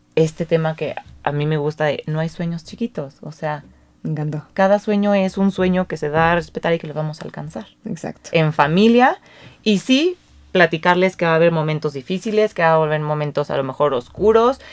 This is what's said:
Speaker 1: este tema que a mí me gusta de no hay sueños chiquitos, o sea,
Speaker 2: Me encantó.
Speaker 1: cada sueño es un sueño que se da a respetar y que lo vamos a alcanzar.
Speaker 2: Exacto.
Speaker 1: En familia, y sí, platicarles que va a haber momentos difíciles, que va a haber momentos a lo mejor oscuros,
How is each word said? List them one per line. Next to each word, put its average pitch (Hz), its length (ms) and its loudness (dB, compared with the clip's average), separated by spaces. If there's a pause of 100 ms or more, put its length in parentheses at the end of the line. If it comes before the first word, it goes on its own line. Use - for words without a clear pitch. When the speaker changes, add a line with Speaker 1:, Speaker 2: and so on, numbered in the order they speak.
(160)
Speaker 1:
este 160 300 0
tema 160 300 0
que 151 200 -6 (280)
a 147 80 -2
mí 147 140 -2
me 156 120 0
gusta 151 280 -2
de 147 220 -2
no 156 120 -4
hay 160 100 -4
sueños 170 340 -8
chiquitos, 165 580 -8
o 151 100 -12
sea, 151 320 -8 (400)
Speaker 2:
Me 160 80 -4
encantó. 151 320 -4 (100)
Speaker 1:
cada 196 260 2
sueño 202 340 0
es 190 240 0
un 196 140 2
sueño 185 360 0
que 165 100 -6
se 151 120 -4
da 165 220 2
a 175 40 2
respetar 165 380 -2
y 165 60 -2
que 165 80 -12
lo 147 60 -10
vamos 156 280 -6
a - 40 -12
alcanzar. 156 420 -12 (180)
Speaker 2:
Exacto. - 480 -10
Speaker 1:
En 156 200 2
familia, 226 640 4 (460)
y 208 160 2
sí, 302 380 2 (340)
platicarles 180 640 2
que 175 100 -2
va 165 80 2
a - 20 4
haber 165 160 4
momentos 156 420 -2
difíciles, 190 600 -2
que - 80 -4
va 165 80 4
a 160 60 4
haber 156 260 2
momentos 151 500 -4
a 135 60 -2
lo 139 60 0
mejor 135 300 -2
oscuros, 226 680 2 (140)